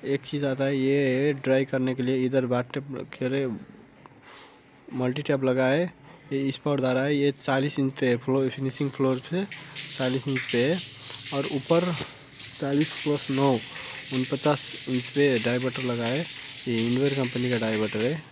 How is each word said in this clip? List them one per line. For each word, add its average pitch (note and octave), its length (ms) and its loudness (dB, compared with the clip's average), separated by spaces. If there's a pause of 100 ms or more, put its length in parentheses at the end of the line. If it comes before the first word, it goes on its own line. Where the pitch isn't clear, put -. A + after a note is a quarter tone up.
एक C#3 160 0
चीज़ C#3+ 260 -4
आता C3+ 180 0
है, C#3 120 0
ये C3+ 320 2
है C3+ 240 2
ड्राई C3+ 320 2
करने C3 300 0
के B2+ 80 -4
लिए, B2+ 220 0
इधर B2+ 220 2
बाथ B2 180 2 (100)
टब C#3 380 -8
खेरे C3 400 -2 (1400)
मल्टी B2+ 300 -2
टैप C#3 220 0
लगा B2+ 220 4
है, D#3+ 280 2 (380)
ये C#3 60 -2
इस C3+ 200 -2
पर C#3+ 220 0
डाला B2+ 220 2
है, C#3+ 140 0
ये C#3+ 140 4
चालीस C3+ 480 0
इंच C3+ 220 -2
पे C3 80 2
है, B2 80 4
फ्लोर, C3 320 0
फिनिशिंग C3+ 420 -2
फ्लोर C3 280 0
से F3 260 -4 (540)
चालीस C3 300 0
इंच C3 120 0
पे B2 320 2
है F3+ 80 0 (540)
और C#3 120 0
ऊपर E3 480 2 (680)
चालीस C#3+ 440 0
प्लस D3 260 0
नौ, C#3 220 4 (680)
उनपचास - 680 2
इंच B2 200 0
पे C#3+ 300 4
डायवर्टर B2 440 0
लगा A#2+ 220 -2
है। B2+ 160 0 (480)
ये A#2 240 2
इनवेयर C3+ 220 2
कंपनी B2 360 0
का A#2+ 80 2
डायवर्टर A2 400 0
है। D3 340 0